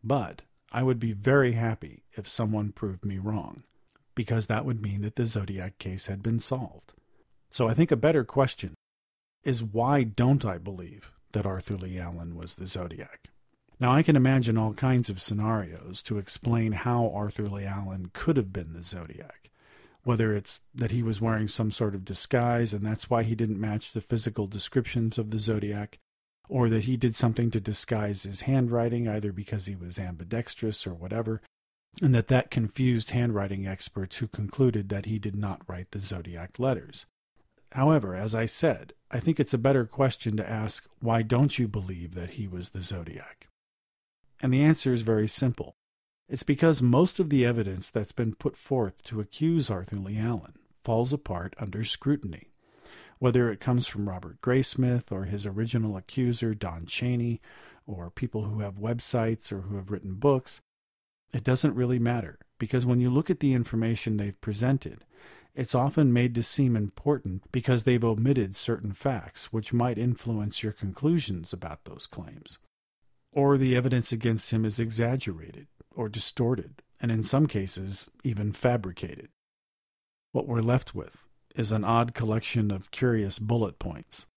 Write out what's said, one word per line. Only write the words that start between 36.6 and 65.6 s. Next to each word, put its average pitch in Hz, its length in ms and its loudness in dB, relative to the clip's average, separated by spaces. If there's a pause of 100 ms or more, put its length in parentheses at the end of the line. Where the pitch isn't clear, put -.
However, 131 420 4
as 107 180 -4
I 113 140 0
said, - 460 0 (180)
I 127 80 0
think 160 200 0
it's - 140 2
a 123 60 2
better 131 260 4
question 123 520 0
to 107 120 -4
ask, 110 400 -4 (100)
"Why 113 220 2
don't 123 380 4
you 120 80 2
believe 92 480 -6
that 87 160 -8
he 107 160 -8
was 90 240 -8
the 98 100 -8
Zodiac?" - 600 -10 (960)
And 127 140 2
the 135 80 6
answer 151 320 6
is 117 80 2
very 110 260 2
simple. - 480 -2 (540)
It's 127 140 -6
because 151 360 4
most 127 400 6
of 160 120 2
the 135 120 6
evidence 104 460 0
that's 107 220 -2
been 110 240 -2
put - 200 -4
forth 117 500 -2
to 110 140 -6
accuse 151 520 0
Arthur 95 240 -4
Lee 101 240 -4
Allen 113 400 -4 (240)
falls 117 280 2
apart 92 460 -4
under 104 260 -6
scrutiny. 110 680 -2 (680)
Whether 123 320 4
it 101 100 -4
comes 123 280 2
from 101 200 -4
Robert 90 320 -10
Graysmith 127 720 2
or 95 140 -2
his 101 220 -4
original 110 500 -2
accuser, 117 560 -2
Don 85 320 -6
Chaney, 120 560 -2 (460)
or 87 240 -10
people 110 320 -4
who 107 160 -4
have 101 160 -6
websites 113 760 -2
or 98 100 -6
who 101 160 -6
have 95 120 -10
written 95 260 -6
books, 131 460 0 (720)
it 113 100 -4
doesn't 127 300 4
really 123 240 2
matter, 117 400 0 (220)
because 123 260 0
when 123 140 4
you 123 100 4
look 131 220 2
at - 80 0
the 135 140 4
information 113 640 0
they've 101 220 -4
presented, 120 640 -2 (520)
it's 127 180 -4